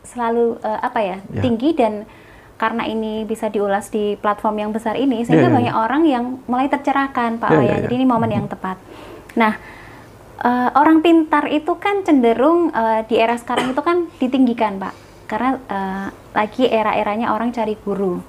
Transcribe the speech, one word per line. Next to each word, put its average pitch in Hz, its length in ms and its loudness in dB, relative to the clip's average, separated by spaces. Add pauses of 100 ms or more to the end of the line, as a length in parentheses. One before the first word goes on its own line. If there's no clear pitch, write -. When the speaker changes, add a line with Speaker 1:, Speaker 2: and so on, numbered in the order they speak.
Speaker 1:
selalu, 233 560 0
eh, 214 220 -4
apa - 180 -2
ya, 190 180 -4 (120)
Speaker 2:
Ya. - 100 -6
Speaker 1:
tinggi 247 320 0
dan 214 320 0 (520)
karena 220 280 -2
ini 220 400 -4
bisa 220 240 -4
diulas 202 400 -2
di 208 300 -2
platform 214 420 -2
yang 208 120 -4
besar 214 240 -4
ini, 247 260 0
sehingga 311 240 4
Speaker 2:
Ya, - 20 4
ya, - 20 4
ya. - 120 4
Speaker 1:
banyak - 160 -2
orang 240 260 0
yang 247 220 2 (200)
mulai 254 220 0
tercerahkan, 269 720 -2
Pak 226 100 -4
Speaker 2:
Ya, - 60 4
ya, 156 60 6
Speaker 1:
Wayan. 123 120 4
Speaker 2:
ya. - 140 -2
Speaker 1:
Jadi - 100 -2
ini 262 100 0
momen 233 220 2
Speaker 2:
Mhm. 208 80 -2
Speaker 1:
yang - 120 -4
tepat. 185 300 -8 (560)
Nah, 220 200 2 (840)
eh, 247 340 0
orang 311 260 6
pintar 320 480 4
itu 302 280 -2
kan 403 260 -2
cenderung, 302 680 4
eh, 220 360 0
di 226 100 -2
era 226 180 2
sekarang 247 380 -4
itu 269 80 -2
kan 339 380 0
ditinggikan, 240 600 0
Pak. 190 160 -8 (320)
Karena, 226 240 -2 (120)
eh, 196 440 -6 (280)
lagi 214 320 0
era-eranya 214 680 0
orang 226 200 0
cari 214 260 -4
guru. 190 520 -2